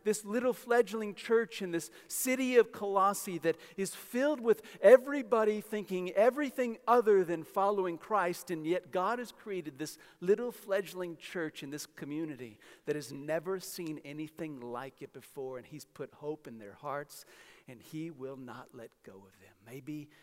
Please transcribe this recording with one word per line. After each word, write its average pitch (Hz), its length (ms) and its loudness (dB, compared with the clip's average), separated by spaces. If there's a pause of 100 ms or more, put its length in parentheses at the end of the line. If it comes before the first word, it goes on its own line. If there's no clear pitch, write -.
this 208 220 0
little 240 260 0
fledgling 220 640 0
church - 460 0
in 185 100 -4
this 165 180 -2 (200)
city 254 480 0
of 233 160 8
Colossae 196 640 0
that 160 180 2 (220)
is 190 180 -4
filled 269 460 0
with 226 200 4 (200)
everybody 226 800 8
thinking 185 500 -4
everything 247 760 2
other 214 380 6
than 160 220 -4
following 190 520 0
Christ, 180 540 -2
and 156 160 -6
yet 175 240 -2
God 196 280 -2
has 240 120 -10
created 156 480 -10
this 151 180 -10 (220)
little 214 320 0
fledgling 180 640 -4
church 160 480 -8
in 139 60 -10
this 147 160 -10
community 143 760 -10 (260)
that 147 120 -2
has 135 160 -10
never 160 480 -6
seen 156 420 -10
anything 151 560 -10
like 120 420 -10
it 139 120 -14
before, 131 440 -12
and 120 80 -16
he's 147 200 -18
put - 300 -14
hope 151 300 -10
in 117 140 -14
their 101 140 -16
hearts, 143 500 -10 (460)
and 120 120 -20
he 160 300 -12
will 135 240 -12
not 123 380 -16
let 117 160 -18 (160)
go - 80 -20
of 95 260 -20
them. 95 160 -20 (100)
Maybe 143 440 -12 (120)